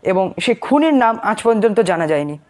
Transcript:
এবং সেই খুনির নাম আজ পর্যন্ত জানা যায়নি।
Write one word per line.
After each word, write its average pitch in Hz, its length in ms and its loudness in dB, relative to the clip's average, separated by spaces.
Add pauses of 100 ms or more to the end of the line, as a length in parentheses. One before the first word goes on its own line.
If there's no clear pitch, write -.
এবং 185 380 -2
সেই 240 140 0
খুনির 302 400 0
নাম 226 280 2
আজ 214 200 -4
পর্যন্ত 226 380 2
জানা 170 260 0
যায়নি। 147 320 -2 (120)